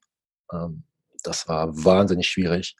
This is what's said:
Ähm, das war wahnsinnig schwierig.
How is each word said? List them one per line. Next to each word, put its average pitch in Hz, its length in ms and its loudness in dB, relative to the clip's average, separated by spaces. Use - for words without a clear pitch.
Ähm, 82 300 -8
das - 240 -8
war 82 220 -2
wahnsinnig 92 420 4
schwierig. 90 520 -2